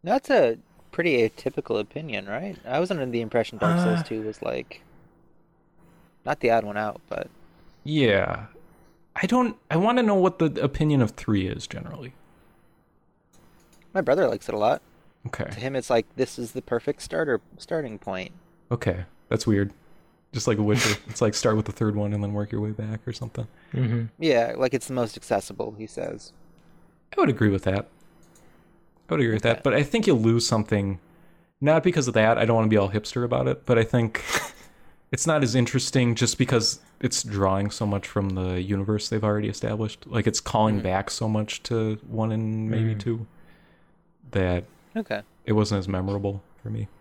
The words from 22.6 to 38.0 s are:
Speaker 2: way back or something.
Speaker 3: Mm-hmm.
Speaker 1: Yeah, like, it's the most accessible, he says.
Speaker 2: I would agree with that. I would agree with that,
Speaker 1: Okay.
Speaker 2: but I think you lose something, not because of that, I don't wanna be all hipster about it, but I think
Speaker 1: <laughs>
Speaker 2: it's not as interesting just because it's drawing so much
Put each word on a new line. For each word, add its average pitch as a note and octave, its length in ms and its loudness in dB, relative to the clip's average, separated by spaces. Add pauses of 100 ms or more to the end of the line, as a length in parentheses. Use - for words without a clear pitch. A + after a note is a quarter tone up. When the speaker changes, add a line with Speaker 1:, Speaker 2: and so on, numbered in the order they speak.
Speaker 2:
way G#2+ 100 -4
back G#2+ 360 -8
or A#2+ 60 -8
something. A2+ 340 -10 (260)
Speaker 3:
Mm-hmm. A#2+ 300 0 (160)
Speaker 1:
Yeah, A#2 380 2
like, C3 160 0
it's B2+ 140 -4
the C3 60 -6
most A#2+ 240 -2
accessible, A2 600 -4
he A2 100 -12
says. - 440 -10 (840)
Speaker 2:
I G4 40 4
would D#4+ 80 4
agree A2+ 200 4
with G2 140 0
that. G2 240 -2 (1200)
I E3 40 0
would D#3 80 0
agree A2+ 120 2
with G#2+ 100 -2
that, A2+ 140 2
Speaker 1:
Okay. - 60 -10
Speaker 2:
but C3 100 2
I C#3+ 100 4
think A3 240 0
you F3+ 60 6
lose A2+ 340 4
something, G2+ 520 0 (640)
not D#3 220 4
because E3 240 2
of A#2+ 80 -2
that, A2 220 6
I A#2 80 4
don't A2+ 100 4
wanna A2 140 4
be G#2+ 80 6
all G2 120 4
hipster G#2+ 340 -2
about B2+ 240 0
it, - 180 -4
but A#2+ 120 4
I A2+ 60 6
think A2+ 400 0 (440)
Speaker 1:
<laughs> - 440 -18
Speaker 2:
it's - 160 -2
not D3+ 160 4
as A2+ 120 0
interesting B2 600 2
just A2+ 220 0
because A#2+ 420 2 (200)
it's - 240 -2
drawing G2 480 0
so - 140 -6
much G2+ 220 -2